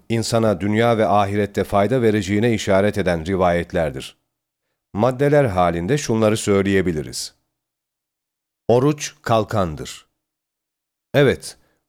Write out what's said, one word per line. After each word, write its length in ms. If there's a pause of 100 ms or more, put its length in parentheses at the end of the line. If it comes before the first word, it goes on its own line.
insana 520
dünya 380
ve 80
ahirette 580
fayda 380
vereceğine 520
işaret 440
eden 280
rivayetlerdir. 880 (800)
Maddeler 500
halinde 540
şunları 380
söyleyebiliriz. 1000 (1300)
Oruç 540
kalkandır. 840 (1080)
Evet, 420 (320)